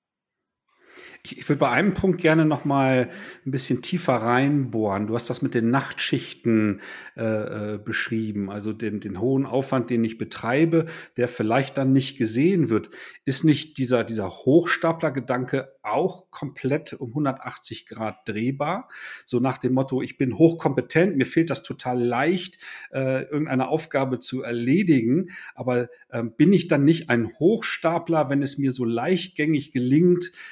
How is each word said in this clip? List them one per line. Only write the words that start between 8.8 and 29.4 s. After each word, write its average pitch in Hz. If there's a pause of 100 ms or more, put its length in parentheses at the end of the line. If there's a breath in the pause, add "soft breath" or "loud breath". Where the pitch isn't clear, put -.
den 92
hohen 135
Aufwand, 131
den 117
ich 110
betreibe, 160 (300 loud breath)
der 120
vielleicht 120
dann 135
nicht -
gesehen 127
wird. 107 (360 loud breath)
Ist 135
nicht 151
dieser, 123
dieser 107
Hochstapler-Gedanke 135 (100)
auch 139
komplett 143
um 117
hundertachtzig 131
Grad 110
drehbar. 139 (360 loud breath)
So 123
nach 127
dem 127
Motto, 131
ich -
bin 123
hochkompetent, 160
mir 131
fällt 165
das 135
total 127
leicht, 135 (340 loud breath)
äh, 131
irgendeine 139
Aufgabe 135
zu 127
erledigen. 131 (260 loud breath)
Aber, 123 (220 loud breath)
ähm, 117
bin 170
ich -
dann 143
nicht 160
ein 117
Hochstapler, 165
wenn 139
es 139
mir 139
so 123
leichtgängig 151